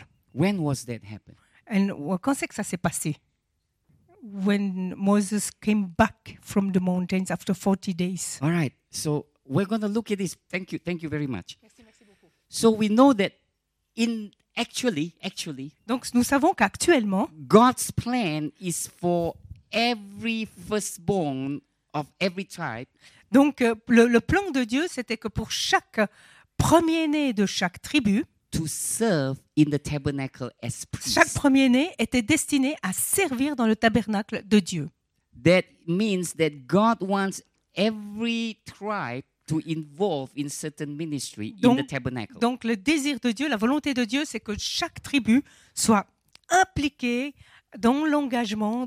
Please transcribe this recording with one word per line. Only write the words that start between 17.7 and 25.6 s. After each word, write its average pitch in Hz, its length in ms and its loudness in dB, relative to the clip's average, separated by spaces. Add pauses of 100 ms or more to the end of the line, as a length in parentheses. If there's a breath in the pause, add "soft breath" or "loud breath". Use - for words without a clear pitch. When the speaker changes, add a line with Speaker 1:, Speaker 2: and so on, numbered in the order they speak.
Speaker 1:
plan 165 600 -2 (100)
is 175 260 -6
for 175 480 -2 (360)
every 220 720 -2 (240)
firstborn 165 880 -2 (340)
of 147 120 -4 (140)
every 190 260 -2
tribe 131 420 -10 (440 soft breath)
Speaker 2:
donc, 277 300 6
euh, 233 120 2 (140)
le, 233 200 8
le 233 140 4
plan 381 300 0
de 254 120 2
Dieu, 254 240 -2
c'était 240 300 -6
que - 100 -8
pour - 220 -8
chaque - 500 -2 (560 soft breath)